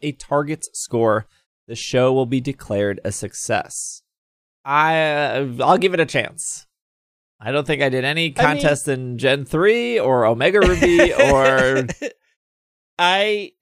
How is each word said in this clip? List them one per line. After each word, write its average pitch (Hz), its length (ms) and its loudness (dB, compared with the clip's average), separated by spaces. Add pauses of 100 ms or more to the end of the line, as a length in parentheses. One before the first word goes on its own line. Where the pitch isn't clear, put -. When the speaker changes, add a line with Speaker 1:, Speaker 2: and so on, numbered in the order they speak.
Speaker 1:
a 147 100 -6
target 147 500 -4 (140)
score, 110 500 0 (400)
the 110 80 -14
show 127 380 0
will 131 140 0
be 131 140 -2
declared 104 640 -4
a 98 80 -6
success. - 920 -8 (600)
I, 156 400 2
uh, 147 440 -2 (160)
I'll 165 160 4
give 190 160 0
it 170 60 0
a 160 60 2
chance. - 600 -6 (720)
I 107 100 -8
don't 139 160 -2
think 147 140 -2
I 143 80 2
did 127 160 -2
any 156 200 0
Speaker 2:
I - 20 -2
mean 160 80 -6
Speaker 1:
contest 147 540 0
in 127 280 -6
Gen 135 300 0
three 226 520 0
or 123 280 2
Omega 139 340 2
Ruby 175 540 4
Speaker 2:
<laughs> 139 180 4
Speaker 1:
or 131 540 2 (1120)
Speaker 2:
I, 196 640 0